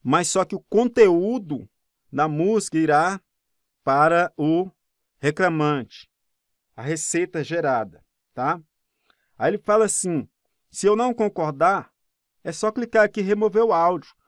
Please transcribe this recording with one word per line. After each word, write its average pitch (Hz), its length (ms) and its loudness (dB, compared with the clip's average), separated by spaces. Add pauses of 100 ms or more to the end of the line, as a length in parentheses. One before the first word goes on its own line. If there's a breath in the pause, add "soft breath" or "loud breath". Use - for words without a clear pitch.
mas 160 240 0
só 190 180 0
que 196 120 -8
o - 40 -10
conteúdo 202 1080 2 (420)
da 143 140 -2
música 175 500 -2
irá 160 440 2 (640)
para 156 520 2
o 165 320 0 (520)
reclamante, 151 920 -2 (680)
a 113 60 -14
receita 160 640 -6
gerada", 131 600 -4 (300)
tá? 151 260 -4 (760)
Aí 131 120 0
ele 202 80 -2
fala 214 260 2
assim, 170 440 -4 (400)
"Se - 180 -6
eu 208 100 4
não 240 180 0
concordar, 175 800 -2 (500)
é 170 80 -10
só 214 220 -4
clicar 226 320 2
aqui 214 160 -2
e - 20 -2
remover 208 400 0
o 226 100 2
áudio. 170 400 0 (160)